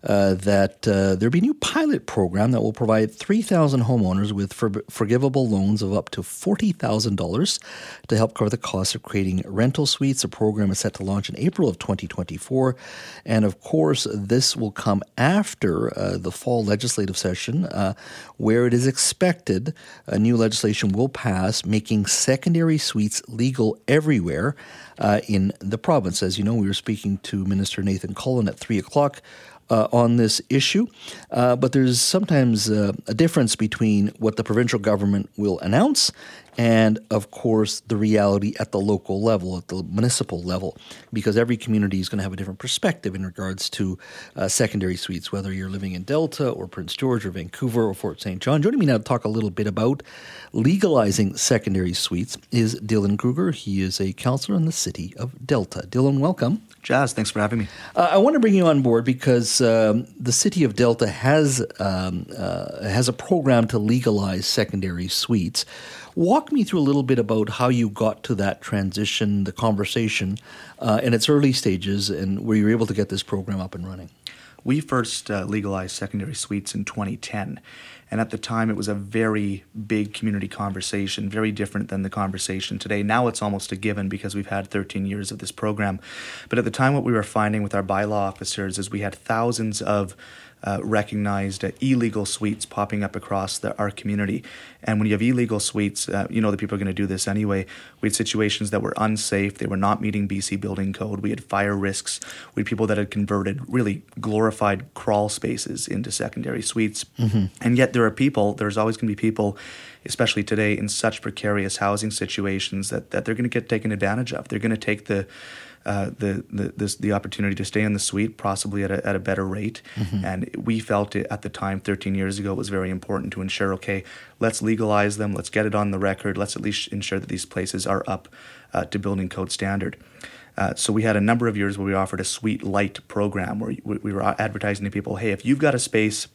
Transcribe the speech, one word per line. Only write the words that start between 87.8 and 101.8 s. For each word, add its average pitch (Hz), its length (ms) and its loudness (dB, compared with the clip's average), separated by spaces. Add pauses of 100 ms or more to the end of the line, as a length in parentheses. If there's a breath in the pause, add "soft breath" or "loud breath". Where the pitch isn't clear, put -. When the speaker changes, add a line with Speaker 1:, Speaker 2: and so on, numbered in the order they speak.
Speaker 2:
bylaw 98 280 0
officers 98 680 -4
is 98 100 -6
we 101 120 -4
had 98 140 -6
thousands 113 640 -2
of, 101 340 0 (480 loud breath)
uh, 98 180 -2
recognized, 101 840 -2
uh, 95 160 -2
illegal 117 460 2
suites - 400 -4
popping 104 380 -4
up - 120 -6
across 98 440 -4
the, 107 180 -6
our 104 140 -2
community. 104 520 -4 (400 loud breath)
And 107 160 0
when 107 80 2
you 104 60 4
have 101 80 0
illegal 120 380 2
suites, - 500 -2
uh, 98 200 -2
you 110 120 0
know 107 80 2
that 101 80 0
people 104 180 -4
are 98 40 -2
gonna 98 140 -2
do 101 120 0
this 95 220 -2
anyway. 98 400 0 (340 loud breath)
We 110 60 0
had 104 80 0
situations 107 560 0
that 101 100 0
were 107 160 -4
unsafe. 104 600 0
They 110 100 -4
were 98 100 -2
not 101 240 2
meeting 104 240 -2
B 98 160 -4
C 98 140 -4
building 98 380 -4
code. 104 260 -6
We 101 100 -2
had - 140 -4
fire 101 320 0
risks. 98 440 -4 (360 loud breath)